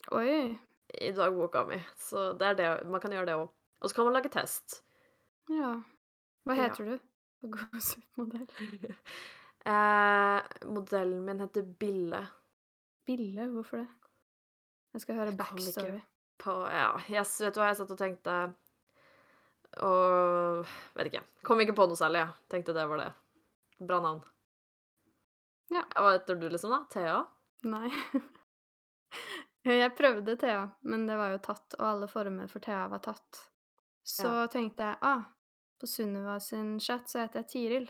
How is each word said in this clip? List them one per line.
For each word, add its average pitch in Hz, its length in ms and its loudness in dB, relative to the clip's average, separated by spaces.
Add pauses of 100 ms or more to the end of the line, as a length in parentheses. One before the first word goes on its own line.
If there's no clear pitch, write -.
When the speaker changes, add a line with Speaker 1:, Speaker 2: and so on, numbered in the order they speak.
(120)
Speaker 1:
Oi. 240 480 2 (300)
Speaker 2:
i - 220 -4
dagboka 175 560 2
mi, 190 100 -4 (200)
så 196 360 -2
det 190 140 0
er 202 80 4
det, 175 140 4 (180)
man 180 140 -2
kan 208 100 -4
gjøre 185 140 -2
det 165 100 0
også. 160 160 -4 (300)
Og 202 80 0
så - 60 -8
kan 233 100 4
man 247 80 4
lage 254 180 4
test. - 480 -4 (680)
Speaker 1:
Ja. 285 280 -2 (680)
Hva 262 100 0
Speaker 2:
Ja. 262 80 4
Speaker 1:
heter 214 220 0
du? 247 140 -4 (440)
<laughs> 214 100 -8
Gåsehudsmodell. 233 1000 -8
Speaker 2:
<laughs> 202 440 -10 (680)
Eh, 208 760 6 (240)
modellen 190 600 -2
min 196 140 -4
heter 202 240 -2
Bille. 185 580 -2 (840)
Speaker 1:
Bille? 226 440 -4
Hvorfor 226 260 -6
det? 240 100 -6 (1080)
Jeg 226 80 -8
skal 226 140 -8
høre 214 100 -2
Speaker 2:
Jeg 202 120 -4
kom 190 200 -6
ikke 185 80 -6
Speaker 1:
backstory. 190 340 -6 (400)
Speaker 2:
på, 190 140 -4 (180)
ja, 147 140 2 (240)
yes, 208 320 0
vet 202 120 0
du 214 60 -2
hva 208 80 4
jeg 208 100 2
satt 196 140 -6
og 185 80 -8
tenkte? 180 360 -2 (1400)
Og, 180 920 4 (300)
vet 151 160 -2
ikke, - 100 -6 (220)
kom 226 180 4
ikke 214 140 2
på 202 120 8
noe 170 120 0
særlig, 165 240 4
jeg. 165 80 -6 (180)
Tenkte 170 240 -2
det 156 140 0
var 151 160 -2
det. - 60 -6 (720)
Bra 180 200 0
navn. 160 220 -2 (1500)
Speaker 1:
Ja. 349 200 0
Speaker 2:
Hva 196 240 6
heter 185 240 0
du 165 100 -4
liksom 185 240 -2
da? 285 60 2 (100)
Thea? 175 280 0 (460)
Speaker 1:
Nei. 226 280 -4 (220)
<laughs> 269 100 0 (1400)
Jeg 247 280 6
prøvde 233 460 4
Thea, 208 240 0 (180)
men 226 240 -2
det 220 140 -2
var 196 160 0
jo 196 80 -6
tatt, - 320 -8
og - 100 -2
alle 208 220 -2
former 196 400 -4
for - 160 -12
Thea 190 240 -4
var 196 160 -8
tatt. - 380 -12 (640)
Så - 180 -6
Speaker 2:
Ja. 233 240 2
Speaker 1:
tenkte 226 400 -2
jeg: 208 140 -4
«Ah, 262 240 2 (560)
på 254 60 -10
Sunniva 202 520 -4
sin 214 400 -4
chat 240 320 -4
så 247 80 -4
heter 226 240 -4
jeg - 80 -20
Tiril, 240 380 -2